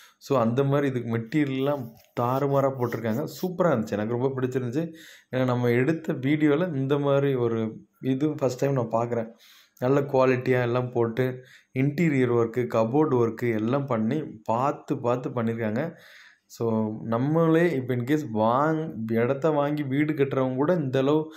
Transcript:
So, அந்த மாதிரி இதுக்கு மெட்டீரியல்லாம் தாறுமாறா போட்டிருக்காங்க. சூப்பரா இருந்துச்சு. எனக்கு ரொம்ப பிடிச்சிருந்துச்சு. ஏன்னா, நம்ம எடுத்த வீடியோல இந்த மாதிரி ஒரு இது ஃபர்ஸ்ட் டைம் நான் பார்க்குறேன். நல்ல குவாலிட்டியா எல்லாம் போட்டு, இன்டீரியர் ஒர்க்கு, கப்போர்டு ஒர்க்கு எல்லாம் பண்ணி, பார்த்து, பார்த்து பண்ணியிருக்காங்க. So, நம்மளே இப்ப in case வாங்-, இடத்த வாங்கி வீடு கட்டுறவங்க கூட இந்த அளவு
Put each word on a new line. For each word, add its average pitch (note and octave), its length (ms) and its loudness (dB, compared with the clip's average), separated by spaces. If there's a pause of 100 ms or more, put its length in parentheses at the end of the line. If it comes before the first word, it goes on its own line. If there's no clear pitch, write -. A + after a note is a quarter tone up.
(180)
So, C3+ 220 0
அந்த A#2+ 240 2
மாதிரி C#3 240 2
இதுக்கு A#2 300 -2
மெட்டீரியல்லாம் C3+ 760 -2 (280)
தாறுமாறா C3+ 520 2
போட்டிருக்காங்க. A#2+ 560 -2 (140)
சூப்பரா F3 300 0
இருந்துச்சு. A2 200 0
எனக்கு A2 260 -2
ரொம்ப C3+ 180 0
பிடிச்சிருந்துச்சு. B2+ 580 -4 (380)
ஏன்னா, B2+ 140 0
நம்ம B2 240 2
எடுத்த D3+ 440 2
வீடியோல D3+ 600 2
இந்த C3+ 240 0
மாதிரி C#3 340 2
ஒரு A2+ 540 -2 (140)
இது C#3 340 0
ஃபர்ஸ்ட் C3 240 -2
டைம் C#3 140 0
நான் A#2+ 180 -2
பார்க்குறேன். A#2 380 -2 (480)
நல்ல C#3 240 2
குவாலிட்டியா B2+ 600 2
எல்லாம் B2 300 -2
போட்டு, B2+ 520 -2 (360)
இன்டீரியர் C#3+ 520 2
ஒர்க்கு, A#2 360 0
கப்போர்டு B2 480 2
ஒர்க்கு A#2 380 0
எல்லாம் A#2 320 -2
பண்ணி, A#2+ 380 -2
பார்த்து, C3 760 -4
பார்த்து B2+ 300 -2
பண்ணியிருக்காங்க. A2+ 640 -4 (520)
So, A2 580 -2
நம்மளே D#3+ 680 2
இப்ப B2+ 220 -4
in B2 100 -2
case D3 300 0
வாங்-, B2 800 0
இடத்த C3+ 380 2
வாங்கி D3 340 0
வீடு D3 300 0
கட்டுறவங்க C3 420 0
கூட D3+ 180 2
இந்த C3+ 260 0
அளவு D#3 380 0